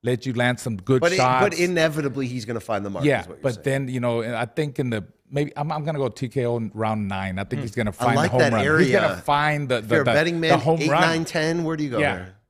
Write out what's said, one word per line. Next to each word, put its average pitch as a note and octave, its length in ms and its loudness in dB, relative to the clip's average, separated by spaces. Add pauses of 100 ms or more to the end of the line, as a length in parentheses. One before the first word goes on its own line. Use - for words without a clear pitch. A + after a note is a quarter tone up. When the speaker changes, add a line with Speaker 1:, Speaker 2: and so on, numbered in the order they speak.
Speaker 1:
let B2 200 -2
you C3 80 -4
land B2 280 0
some A2+ 160 -6
good B2+ 240 2
Speaker 2:
But E3+ 120 4
it, F#3 40 0
Speaker 1:
shots. B2+ 280 4
Speaker 2:
but - 140 0
inevitably, D#3 680 0
he's A#2+ 160 -6
gonna A2+ 160 -6
find G2+ 260 -2
the G2+ 40 -6
mark, G2 140 -4
Speaker 1:
Yeah, B2+ 180 2
Speaker 2:
is - 60 -12
what E2+ 100 -14
you're D2 40 -16
Speaker 1:
but B2+ 120 0
Speaker 2:
saying. - 100 -14
Speaker 1:
then, C3+ 240 -2
you B2+ 100 -4
know, A#2+ 220 0
and A#2 160 -4
I A#2+ 100 -2
think D3+ 320 -4
in C3 120 -2
the, A2 140 -2 (240)
maybe, C#3+ 280 -2
I'm, D3+ 160 -4
I'm D3+ 120 -6
gonna D3+ 140 -4
go C3+ 100 0
T - 200 -6
K A#2+ 180 -2
O A#2+ 100 0
in A2 160 -4
round G#2+ 360 -2
nine. F#2+ 320 -4
I - 20 -4
think A#2+ 180 -6
Speaker 3:
Hmm. C3+ 40 -6
Speaker 1:
he's G#2+ 100 -10
gonna G#2+ 160 0
Speaker 2:
I - 20 -12
Speaker 1:
find A#2+ 240 0
Speaker 2:
like D3+ 140 2
Speaker 1:
the - 0 -
home B2+ 80 2
Speaker 2:
that B2+ 140 4
Speaker 1:
run. A2 80 2
He's C#3 80 0 (260)
Speaker 2:
area. - 60 4
Speaker 1:
gonna F2+ 220 0
find D3 460 0
the, A#2+ 120 0
the, G#2+ 60 -12
Speaker 2:
If G#2+ 40 -6
you're D#3 120 4
a - 20 0
Speaker 1:
the, A#2+ 80 2
Speaker 2:
betting E3 240 2
Speaker 1:
the E3 140 0
Speaker 2:
man, C3 100 6
Speaker 1:
home D#3 200 2
Speaker 2:
eight, D3+ 80 0
Speaker 1:
run. D#3 120 4
Speaker 2:
nine, E3 240 2
ten, E3 400 0
where D#3+ 120 -2
do D3+ 60 -2
you C#3+ 80 -2
go A2+ 80 -2
Speaker 1:
Yeah. G2 160 0
Speaker 2:
there? F#2 200 -12 (160)